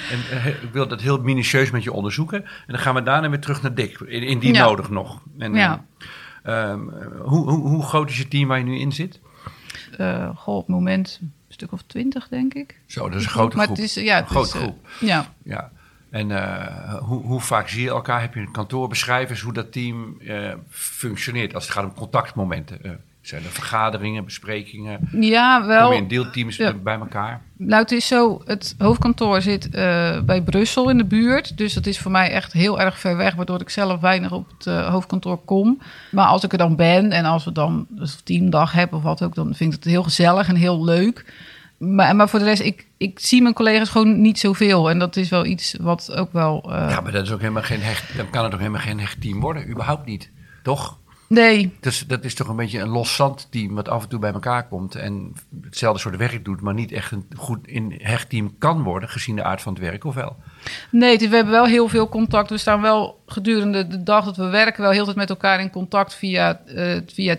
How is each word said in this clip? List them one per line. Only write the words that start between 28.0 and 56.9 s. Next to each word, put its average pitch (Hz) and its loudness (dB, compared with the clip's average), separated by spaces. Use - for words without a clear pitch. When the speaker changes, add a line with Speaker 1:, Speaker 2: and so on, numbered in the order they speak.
Speaker 2:
zo, 240 4
het - -6
hoofdkantoor 220 4
zit, 196 -2
eh, 170 0
bij 185 2
Brussel 226 2
in 254 6
de 226 4
buurt. 233 2
Dus 208 -2
dat 180 -2
is 202 -2
voor 190 -4
mij 185 4
echt - -4
heel 185 2
erg 190 0
ver 175 -2
weg, 190 0
waardoor 180 -4
ik - -12
zelf 185 -2
weinig 185 2
op 180 -8
het, - -14
eh, 170 -2
hoofdkantoor 180 -2
kom. 202 2
Maar 196 6
als 180 4
ik 185 -2
er 190 0
dan 170 4
ben 180 4
en 170 2
als 165 0
we 170 -8
dan 160 -2
een 156 -6
teamdag 170 2
hebben 170 2
of 151 -4
wat 156 -2
ook, 170 -4
dan 147 -2
vind 160 0
ik 151 -8
het 170 2
heel 180 4
gezellig 175 4
en 180 4
heel 170 2
leuk. 175 2
Maar, 185 4
maar 208 6
voor 220 2
de 202 2
rest, 214 4
ik, - -4
ik 190 -4
zie 247 4
mijn 240 6
collega's 220 4
gewoon 220 6
niet 214 6
zoveel. 196 4
En 170 2
dat 180 0
is 185 0
wel 180 2
iets - -4
wat 170 -2
ook 175 -4
wel, 156 0
eh, - -2
Speaker 1:
Ja, - 0
maar - -6
dat 101 0
is 101 -4
ook 104 -4
helemaal 110 -2
geen 110 -4
hecht, - -6
dan 107 -6
kan 120 -2
het 107 -2
ook 90 -4
helemaal 104 -4
geen 107 -4
hecht 101 -8
team 101 -4
worden. 151 -4
Überhaupt 135 -4
niet. 107 -12
Toch? - -4
Speaker 2:
Nee. 220 6
Speaker 1:
Dus - -4
dat 127 -4
is 123 -8
toch - -4
een 110 -4
beetje 113 -4
een 101 -4
loszand 123 0
team 104 -4
wat 104 -6
af 117 -2
en 101 -14
toe 117 -6
bij 104 -2
elkaar 120 -4
komt 92 -8
en 98 -8
hetzelfde - -2
soort 92 -6
werk 117 -2
doet, 95 -6
maar 101 -2
niet 113 -4